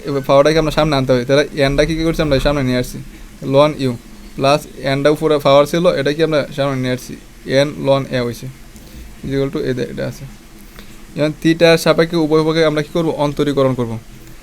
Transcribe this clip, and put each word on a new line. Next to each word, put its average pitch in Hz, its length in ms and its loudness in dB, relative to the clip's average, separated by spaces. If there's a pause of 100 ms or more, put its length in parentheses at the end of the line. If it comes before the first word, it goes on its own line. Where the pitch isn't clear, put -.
এবার 139 200 -4
পাওয়ারটাকে 147 340 4
আমরা 151 160 -2
সামনে 156 200 2
আনতে 131 140 0
হবে। 123 160 2
তাহলে 139 160 4 (200)
এনটা 139 240 2
কি, 165 100 -4
কি 160 80 -4
করছি 165 200 0
আমরা? 143 100 2 (100)
সামনে 147 220 0
নিয়ে 127 140 0
আসছি। 131 160 -10 (560)
ln 147 160 6 (180)
u 123 40 -2 (440)
প্লাস 143 240 2 (320)
এনটা 139 240 0
উপরে 151 180 0 (120)
পাওয়ার 143 260 6
ছিল, 170 120 0 (160)
এটা 139 160 0
কি 156 120 -4
আমরা 156 120 0 (160)
সামনে 139 260 -2
নিয়ে 127 140 -2
আসছি, - 180 -14 (520)
n - 20 -6 (180)
ln 135 160 2 (140)
a - 80 -2
হয়েছে, 120 220 -8 (760)
is 147 120 -8
equal 139 200 -2
to 160 40 -4 (120)
এটা, 127 220 -4
এটা 139 200 -8
আছে। 139 140 -14 (880)
এখন 151 160 0 (100)
theta-র 165 420 4
সাপেক্ষে 165 400 2
উভয় 156 220 2
পক্ষে 160 240 0
আমরা 151 160 -2
কী - 100 -20
করবো? 165 160 0 (120)
অন্তরীকরণ 143 540 0
করবো। 113 180 -6 (460)